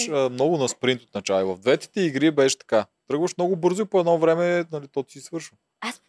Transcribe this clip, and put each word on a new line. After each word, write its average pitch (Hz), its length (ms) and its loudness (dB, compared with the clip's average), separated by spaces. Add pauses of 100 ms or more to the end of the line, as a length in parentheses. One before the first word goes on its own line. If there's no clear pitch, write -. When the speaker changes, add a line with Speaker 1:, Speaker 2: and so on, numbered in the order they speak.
Speaker 1:
отнесе. 139 180 0
Speaker 2:
а, 127 40 0
много 139 280 0
на 131 120 0
спринт 123 320 -2
от - 120 -20
начало. 95 420 0
В 90 40 -18
двете 131 300 0
ти 202 120 -4
игри 151 300 2
беше 139 260 2
така. 107 280 0 (220)
Тръгваш 156 300 -4
много 180 180 -2
бързо 180 280 0
и - 20 -8
по 190 140 0
едно 170 180 2
време, 170 540 2
нали, 143 160 -10
то 139 160 -6
ти - 100 -18
си 139 120 -20
свършва. - 320 -12 (240)
Speaker 1:
Аз 233 180 -10
по - 80 -20